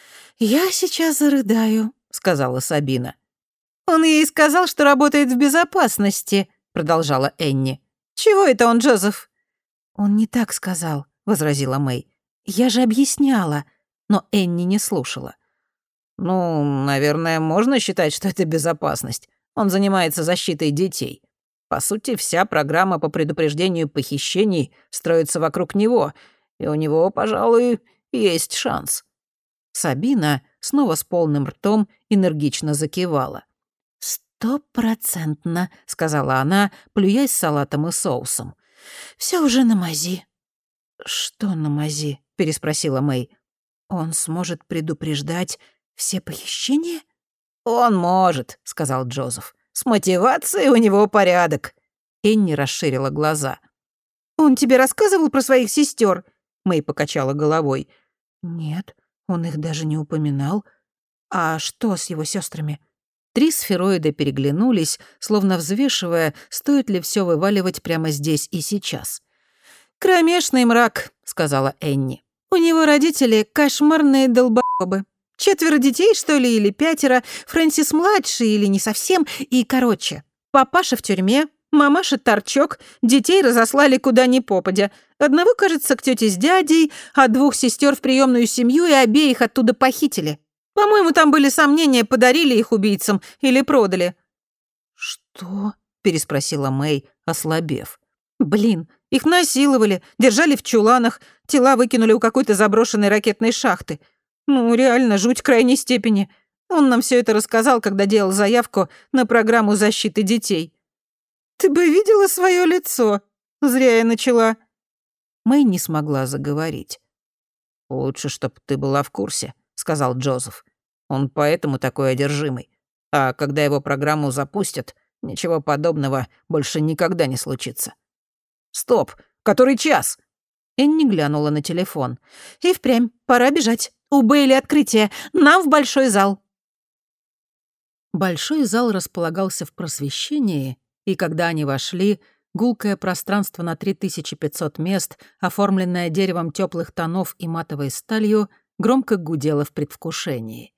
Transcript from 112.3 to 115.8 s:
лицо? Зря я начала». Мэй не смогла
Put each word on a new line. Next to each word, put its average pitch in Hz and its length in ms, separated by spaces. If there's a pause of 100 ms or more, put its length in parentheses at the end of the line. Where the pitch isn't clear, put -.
лицо? 254 560 (420)
Зря 254 360
я 233 60
начала». 226 520 (880)
Мэй 277 180
не 196 160
смогла 147 480